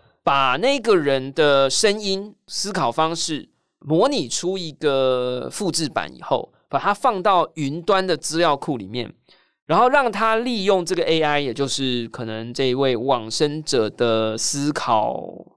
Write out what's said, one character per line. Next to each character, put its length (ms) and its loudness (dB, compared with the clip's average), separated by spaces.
把 340 4
那 220 0
个 160 4
人 380 0
的 360 4
声 320 2
音、 340 -4
思 240 -6
考 200 0
方 240 0
式 340 -6
模 300 2
拟 180 -2
出 300 -4
一 160 -8
个 760 0
复 220 -4
制 160 -2
版 260 -6
以 80 -20
后， 300 -2
把 100 -4
它 160 0
放 300 0
到 320 2
云 260 -4
端 240 2
的 120 0
资 220 -6
料 180 4
库 200 -6
里 100 -10
面， 260 -8
然 140 2
后 100 6
让 220 4
他 260 0
利 260 -2
用 220 2
这 100 -2
个 80 0
A 180 2
I， 180 2
也 140 -4
就 140 -2
是 400 -2
可 180 -10
能 280 -8
这 160 0
一 40 2
位 240 2
往 320 -2
生 340 -2
者 260 0
的 480 0
思 360 -2
考 480 0